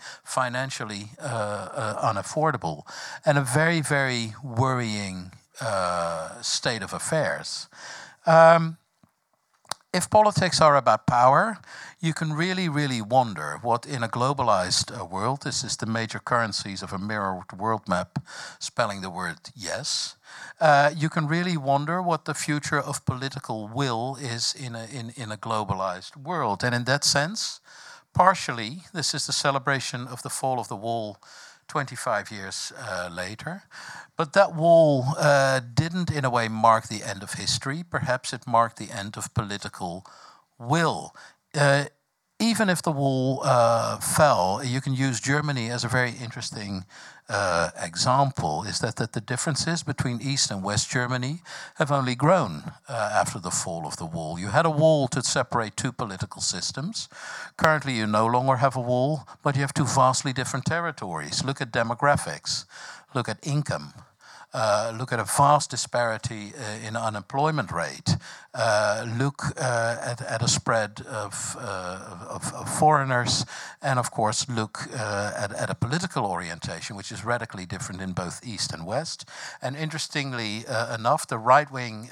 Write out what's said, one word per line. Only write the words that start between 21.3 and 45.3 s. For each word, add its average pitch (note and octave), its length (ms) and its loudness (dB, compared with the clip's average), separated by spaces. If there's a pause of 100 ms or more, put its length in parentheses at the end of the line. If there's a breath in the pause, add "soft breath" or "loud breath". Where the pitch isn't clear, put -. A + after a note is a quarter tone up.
wonder D3 460 0
what E3+ 240 -2
the D3+ 80 -2
future D3 440 -2
of C#3 280 -4
political B2 640 -6
will A#2+ 520 -2
is A#2 340 -4
in B2+ 200 -10
a, A2+ 180 -10
in, A#2+ 240 -10
in G#2+ 160 -8
a G#2+ 60 -10
globalized F#2+ 760 -4
world. C#3 480 -2
And B2 120 2
in A#2+ 100 0
that C3 180 2
sense, - 580 0 (520 loud breath)
partially, D#3+ 680 2 (100)
this D#3+ 220 -2
is C#3+ 120 -4
the C#3 60 -6
celebration C3+ 760 0
of B2 160 -12
the - 80 -8
fall C3 300 -4
of - 80 -8
the A#2+ 80 -8
wall G#2+ 400 -4 (520 loud breath)
twenty-five A#2+ 600 -2
years, G2 480 -10
uh, F#2 340 -6
later. G#2+ 520 -8 (520 loud breath)
But E3 180 -2
that F#3+ 200 6
wall, D#3 500 8 (140)
uh, C3+ 420 6 (140)
didn't E3 380 0
in C#3+ 120 0
a C3 60 2
way A#2 180 2
mark A2 380 6
the G#2 160 -8
end G2+ 200 -8
of G2 120 -10
history. C#3 480 -2
Perhaps C3 500 -2
it B2+ 140 -8
marked A#2 300 4
the A2 200 -10
end G2+ 200 -8
of - 180 -8
political G2 720 -4 (520 loud breath)
will. A#2+ 540 0 (420 loud breath)
Uh, C#3+ 320 4 (520)
even A3 300 2
if F3 140 2
the E3 100 0
wall, C3 520 2
uh, A#2 540 4
fell, A2 640 4
you B2+ 180 -2
can C3+ 120 -2
use C3 280 0
Germany C#3 500 0